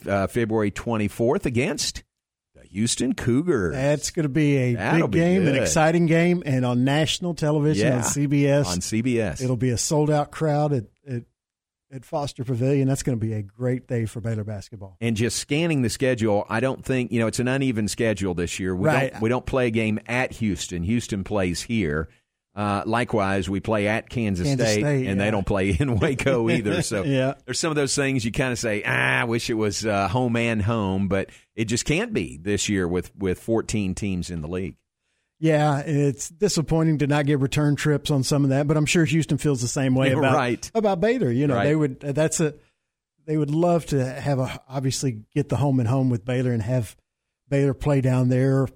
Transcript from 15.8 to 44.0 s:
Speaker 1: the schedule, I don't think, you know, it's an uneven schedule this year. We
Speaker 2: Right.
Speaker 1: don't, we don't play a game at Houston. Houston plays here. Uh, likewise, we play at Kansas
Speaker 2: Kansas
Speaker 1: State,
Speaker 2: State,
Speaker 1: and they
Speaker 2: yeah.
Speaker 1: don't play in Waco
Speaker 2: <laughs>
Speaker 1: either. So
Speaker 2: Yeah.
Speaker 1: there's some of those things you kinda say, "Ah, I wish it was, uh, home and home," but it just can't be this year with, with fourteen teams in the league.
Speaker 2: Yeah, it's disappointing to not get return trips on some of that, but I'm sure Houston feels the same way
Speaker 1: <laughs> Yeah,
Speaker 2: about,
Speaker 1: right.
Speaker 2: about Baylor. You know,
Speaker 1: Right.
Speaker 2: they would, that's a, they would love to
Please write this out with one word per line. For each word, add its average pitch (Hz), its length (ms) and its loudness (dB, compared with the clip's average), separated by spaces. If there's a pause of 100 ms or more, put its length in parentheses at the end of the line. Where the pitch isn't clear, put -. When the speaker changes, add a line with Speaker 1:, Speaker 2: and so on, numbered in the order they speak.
Speaker 1:
the 110 80 0
schedule, 110 580 0
I 110 120 -2
don't 131 220 -2
think, 127 300 -2
you 117 80 2
know, 113 60 2
it's 110 140 -2
an 123 80 0
uneven 127 400 0
schedule 98 440 0
this 85 260 -4
year. 92 160 -2
We 92 120 0
Speaker 2:
Right. 139 260 2
Speaker 1:
don't, - 80 -14
we 117 80 2
don't 123 160 0
play 127 220 0
a 117 40 0
game 110 360 0
at 127 280 -2
Houston. 90 500 -4
Houston 110 380 -2
plays 92 380 -2
here. 85 480 -2 (440)
Uh, 101 320 -4
likewise, 98 640 0
we 98 120 -2
play 107 260 -2
at 107 240 -2
Kansas 101 340 -2
Speaker 2:
Kansas 123 280 2
Speaker 1:
State, 104 80 2
Speaker 2:
State, 139 260 0
Speaker 1:
and 98 140 0
they 101 60 2
Speaker 2:
yeah. 107 40 2
Speaker 1:
don't 101 160 -2
play 98 240 0
in 117 300 0
Waco 127 500 0
Speaker 2:
<laughs> - 0 -
Speaker 1:
either. 104 320 0
So 101 220 -2
Speaker 2:
Yeah. 135 300 0 (100)
Speaker 1:
there's 127 160 -6
some 170 100 0
of 151 60 -2
those 139 180 0
things 135 300 0
you 110 80 -2
kinda 127 240 0
say, 107 280 -2
"Ah, 127 360 0
I 127 40 0
wish 117 260 -2
it 117 40 0
was, 107 320 -2
uh, 98 220 2
home 123 260 2
and 117 260 2
home," 98 460 0
but 95 240 -2 (240)
it 110 120 -2
just 113 180 -2
can't 214 280 -2
be 87 260 -4
this 101 300 -2
year 95 200 0
with, 87 280 -4
with 92 220 -2
fourteen 104 560 -2
teams 90 360 -4
in 85 120 -8
the 76 60 -10
league. 92 260 -6 (640)
Speaker 2:
Yeah, 151 400 2
it's 143 500 0
disappointing 160 720 0
to 143 80 0
not 147 180 2
get 143 140 2
return 147 380 2
trips 143 340 0
on 135 140 2
some 143 180 2
of 139 80 2
that, 143 160 2
but 156 100 2
I'm 151 80 2
sure 165 200 4
Houston 151 340 0
feels 135 240 0
the 120 60 -2
same 131 260 0
way 131 140 4
Speaker 1:
<laughs> - 20 4
Yeah, 127 80 2
Speaker 2:
about, 131 160 2
Speaker 1:
right. 123 400 -2
Speaker 2:
about 202 260 2
Baylor. 214 300 2
You 131 160 2
know, 139 80 2
Speaker 1:
Right. 101 120 2
Speaker 2:
they 151 100 4
would, 147 240 0
that's 151 400 0
a, 151 140 0 (720)
they 156 100 -2
would 147 160 0
love 170 340 2
to 135 180 0